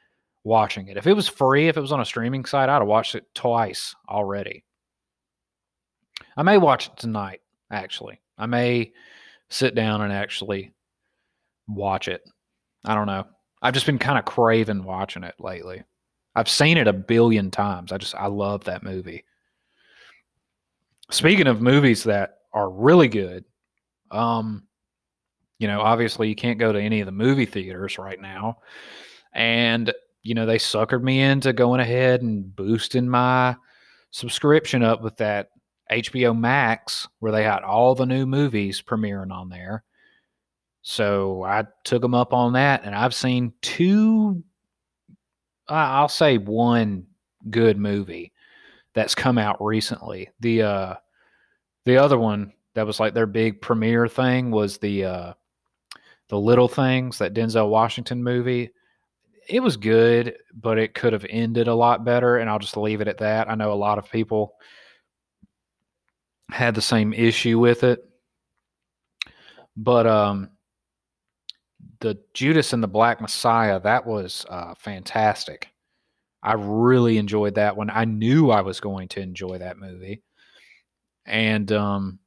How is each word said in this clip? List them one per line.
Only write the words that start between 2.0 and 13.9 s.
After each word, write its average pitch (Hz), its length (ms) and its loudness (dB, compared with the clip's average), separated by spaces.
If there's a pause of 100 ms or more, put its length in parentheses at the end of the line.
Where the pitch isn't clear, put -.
a 107 40 -6
streaming 123 400 -6
site, 135 240 0
I'd 143 100 2
have 104 80 0
watched 110 280 0
it - 180 -14
twice 117 600 -4 (120)
already. 101 560 -6 (1700)
I 147 60 0
may 202 140 6
watch 147 300 4
it - 100 -20
tonight, 104 440 -8 (300)
actually. 104 500 -12 (160)
I 107 80 -8
may 120 480 -2 (560)
sit - 240 -2
down 107 280 0
and 101 120 -4
actually 101 600 -8 (960)
watch 98 400 -6
it. 90 140 -8 (600)
I 110 100 -2
don't 107 140 0
know. 95 180 -6 (380)
I've 123 100 2
just - 140 -4
been 143 100 0